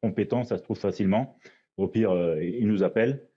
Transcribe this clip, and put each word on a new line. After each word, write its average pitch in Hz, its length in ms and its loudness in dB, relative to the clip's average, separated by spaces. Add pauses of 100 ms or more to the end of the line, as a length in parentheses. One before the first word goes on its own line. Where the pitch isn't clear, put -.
compétent, 117 440 -2
ça 101 140 -4
se - 40 -8
trouve - 160 -6
facilement. 101 560 0 (420)
Au 190 120 -2
pire, 110 240 2
euh, 85 280 2
il 104 280 -2
nous 101 160 2
appelle. 117 380 0 (140)